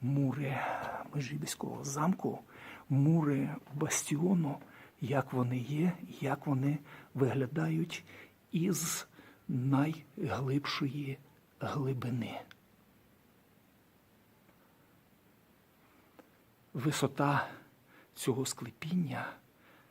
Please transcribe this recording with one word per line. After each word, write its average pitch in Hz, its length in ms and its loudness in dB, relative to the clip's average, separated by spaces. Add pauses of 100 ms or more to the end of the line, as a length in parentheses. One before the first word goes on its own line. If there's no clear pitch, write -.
мури 139 560 2 (560)
Межибіського 139 680 -4
замку, 143 560 0 (500)
мури 143 600 6 (240)
бастіону, 156 840 2 (440)
як 135 320 0
вони 127 240 2
є, 147 340 2 (300)
як 135 260 -2
вони 143 300 2 (360)
виглядають 151 880 0 (480)
із 165 560 0 (400)
найглибшої 139 1700 0 (420)
глибини. 123 840 -2 (4000)
Висота 143 760 2 (680)
цього 131 300 0
склепіння — 151 800 -4 (640)